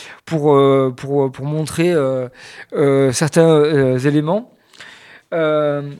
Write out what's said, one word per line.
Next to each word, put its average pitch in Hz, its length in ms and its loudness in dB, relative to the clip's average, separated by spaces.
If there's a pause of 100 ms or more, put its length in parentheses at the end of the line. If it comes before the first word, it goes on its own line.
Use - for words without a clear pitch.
(260)
pour, 151 320 0
euh, 135 360 2
pour, 139 380 -4
pour 131 140 -12
montrer, 156 480 -2
euh, 131 340 -2 (480)
euh, 139 380 2
certains, 165 340 2
euh, 147 520 2
éléments. 151 520 -2 (800)
Euh, 151 680 -2